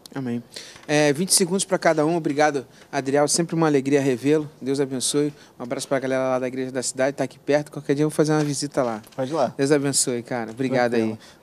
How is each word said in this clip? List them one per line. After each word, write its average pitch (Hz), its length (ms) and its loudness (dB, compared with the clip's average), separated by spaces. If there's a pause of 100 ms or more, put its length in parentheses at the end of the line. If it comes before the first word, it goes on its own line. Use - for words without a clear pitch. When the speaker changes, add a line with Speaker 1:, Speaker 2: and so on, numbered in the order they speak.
(160)
Speaker 1:
Amém. 120 280 -6 (440)
É, 151 240 4
vinte 170 220 0
segundos 190 320 0
pra 185 140 -2
cada 156 260 4
um. 165 100 0
Obrigado, 151 520 0 (240)
Adriel. 139 360 2
Sempre 170 280 0
uma 160 100 2
alegria 139 340 4
revê-lo. 139 480 2 (140)
Deus 135 180 -2
abençoe. 143 540 -2 (260)
Um 127 40 -8
abraço 135 240 -6
pra 139 120 0
galera 131 300 -2
lá 127 100 0
da 127 80 -2
Igreja 131 240 -4
da 131 120 -4
Cidade. 131 340 -2
Tá 147 60 -2
aqui - 160 -8
perto. 147 320 0
Qualquer 143 240 -2
dia 147 80 0
eu 156 60 2
vou 147 60 -8
fazer 151 160 2
uma 151 120 2
visita 143 400 -2
lá. 113 180 -4 (140)
Speaker 2:
Pode 131 160 -6
ir - 20 -6
lá. 135 240 0
Speaker 1:
Deus 139 140 2
abençoe, 139 500 0
cara. 113 300 -6
Obrigado 123 420 0
aí. 117 80 4
Speaker 2:
Tranquilo. 110 180 -2 (240)